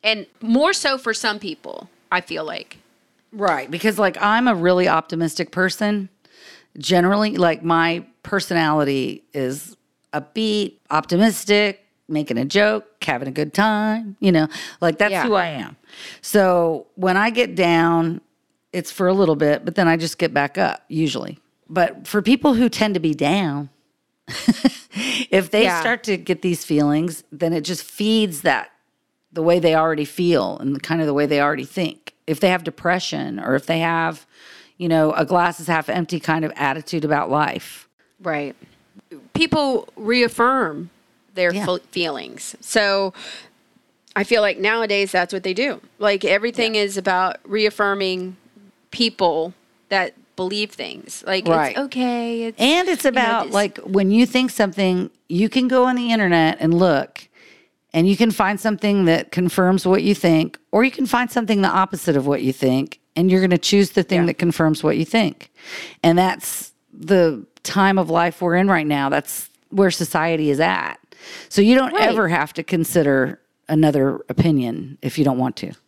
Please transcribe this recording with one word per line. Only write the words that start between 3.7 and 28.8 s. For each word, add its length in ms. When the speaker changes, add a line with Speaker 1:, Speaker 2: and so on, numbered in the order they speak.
Speaker 2:
because, 280
like, 240
I'm 260
a 60
really 340
optimistic 640
person. 580
Generally, 580
like, 280
my 400
personality 1000
is 420
upbeat, 600
optimistic, 920
making 300
a 80
joke, 400
having 240
a 40
good 200
time, 680
you 120
know, 160
like, 160
that's 160
Speaker 1:
Yeah. 140
Speaker 2:
who 80
I 140
am. 280
So 720
when 240
I 100
get 260
down, 680
it's 180
for 180
a 40
little 240
bit, 300
but 80
then 140
I 100
just 180
get 160
back 240
up 320
usually. 500
But 380
for 160
people 320
who 160
tend 240
to 60
be 140
down, 540
<laughs> 20
if 200
they 140
Speaker 1:
Yeah. 160
Speaker 2:
start 240
to 120
get 260
these 220
feelings, 680
then 220
it 100
just 200
feeds 600
that, 280